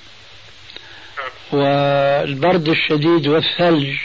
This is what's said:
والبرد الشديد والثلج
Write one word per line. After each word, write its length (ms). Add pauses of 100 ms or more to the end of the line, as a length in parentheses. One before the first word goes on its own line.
(1500)
والبرد 1160
الشديد 580
والثلج 800